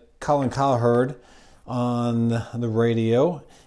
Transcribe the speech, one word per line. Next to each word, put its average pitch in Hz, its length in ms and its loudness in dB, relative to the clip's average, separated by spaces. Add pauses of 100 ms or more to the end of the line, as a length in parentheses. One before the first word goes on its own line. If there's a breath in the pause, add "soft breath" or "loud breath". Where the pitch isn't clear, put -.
(200)
Colin 143 300 0
Cowherd 127 640 2 (520 soft breath)
on 120 640 -2
the 117 400 -4
radio, 117 760 2 (240 soft breath)